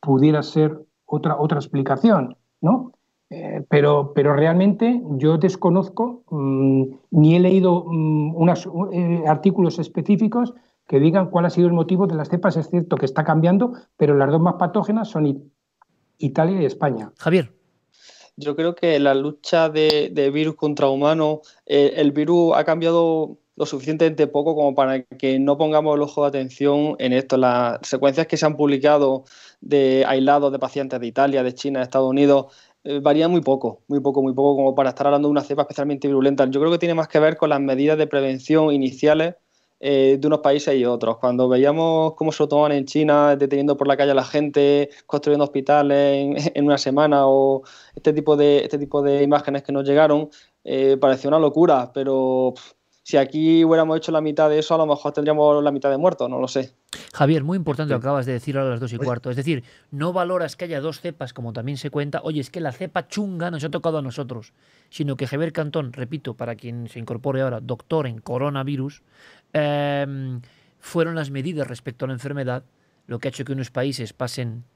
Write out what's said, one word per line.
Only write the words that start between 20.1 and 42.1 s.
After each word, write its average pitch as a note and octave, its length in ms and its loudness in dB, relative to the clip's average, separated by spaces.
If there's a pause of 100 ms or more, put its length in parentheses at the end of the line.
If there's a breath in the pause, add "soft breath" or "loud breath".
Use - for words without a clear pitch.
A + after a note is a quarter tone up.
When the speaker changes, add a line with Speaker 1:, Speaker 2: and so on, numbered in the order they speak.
Speaker 3:
de C#3 180 0
virus D3+ 260 -2
contra D3 320 -2
humanos, D3+ 520 0 (240 soft breath)
eh, C#3+ 320 2
el D3 160 2
virus D#3+ 440 2
ha D3+ 80 2
cambiado E3 760 0 (180)
lo - 80 -2
suficientemente D3+ 640 0
poco D3 280 -2
como D3 200 0
para C3 280 0
que C3+ 380 -4
no C#3 160 2
pongamos D#3 400 2
el D3 60 0
ojo C#3+ 200 -4
de C#3+ 60 2
atención C#3+ 680 -2
en B2+ 160 -2
esto. C3 240 0
Las B2 440 2
secuencias C#3 440 0
que E3 100 -4
se D3 100 -2
han D3+ 100 0
publicado C#3+ 680 2 (380 soft breath)
de C3+ 440 2
aislados C#3 460 2
de C3+ 60 -4
pacientes C3 420 -6
de A#2+ 60 -8
Italia, C#3 360 0
de B2 120 -4
China, C#3 240 -6
de B2+ 60 -2
Estados C3 260 0
Unidos, C#3 440 2 (300 soft breath)
eh, C#3+ 180 -4
varían D3+ 280 2
muy F3 100 2
poco, C3+ 480 -2
muy C#3+ 120 -2
poco, C#3 220 0
muy C3 120 0
poco, C#3 220 2
como C3+ 180 2
para C3+ 160 2
estar C#3 160 -2
hablando C#3+ 220 2
de D3 40 0
una C#3+ 80 2
cepa C#3+ 220 -4
especialmente C#3+ 440 -4
virulenta. C#3 440 2
Yo C3+ 100 -2
creo D#3+ 100 2
que E3+ 80 0
tiene E3+ 160 0
más D#3+ 140 -2
que - 100 0
ver D#3 200 2
con D#3+ 100 0
las C#3+ 120 0
medidas C#3 360 0
de D#3 100 0
prevención C#3+ 680 0
iniciales, D3+ 600 0 (440)
eh, C3+ 400 4
de C#3+ 60 -2
unos D3+ 140 2
países D3 360 0
y B2+ 80 2
otros. A#2 320 -2
Cuando B2+ 320 0
veíamos D#3+ 640 2